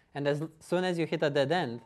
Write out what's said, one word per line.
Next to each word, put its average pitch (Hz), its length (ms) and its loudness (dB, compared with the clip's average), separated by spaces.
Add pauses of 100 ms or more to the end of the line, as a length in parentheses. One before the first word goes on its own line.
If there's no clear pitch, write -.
(140)
and 143 120 -2
as 143 140 0
l-, 160 100 -8 (100)
soon 180 240 0
as 180 140 0
you 160 80 0
hit 165 160 -2
a 156 60 4
dead 143 240 2
end, 127 340 -2